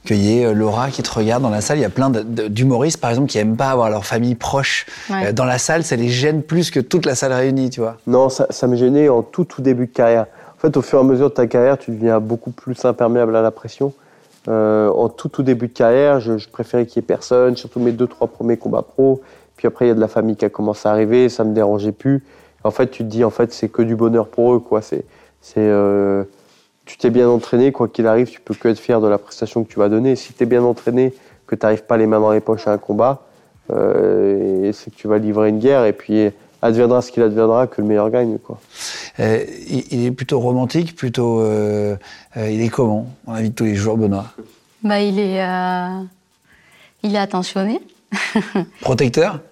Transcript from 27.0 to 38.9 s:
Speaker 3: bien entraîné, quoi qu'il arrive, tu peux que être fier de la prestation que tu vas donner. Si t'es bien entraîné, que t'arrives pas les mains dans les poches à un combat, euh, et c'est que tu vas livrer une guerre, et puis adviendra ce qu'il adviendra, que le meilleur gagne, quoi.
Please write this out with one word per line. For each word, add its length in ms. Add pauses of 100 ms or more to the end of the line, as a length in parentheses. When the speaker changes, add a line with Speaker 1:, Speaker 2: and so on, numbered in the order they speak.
Speaker 3:
bien 180
entraîné, 440
quoi 160
qu'il 180
arrive, 240
tu 100
peux 140
que 140
être 100
fier 220
de 60
la 120
prestation 460
que 60
tu 80
vas 100
donner. 280
Si 160
t'es 140
bien 160
entraîné, 520 (320)
que 80
t'arrives 300
pas 140
les 80
mains 140
dans 120
les 80
poches 260
à 60
un 60
combat, 440 (480)
euh, 1000
et 40
c'est 180
que 60
tu 120
vas 100
livrer 320
une 80
guerre, 260
et 80
puis 380 (300)
adviendra 420
ce 100
qu'il 100
adviendra, 440
que 140
le 60
meilleur 240
gagne, 280
quoi. 200 (600)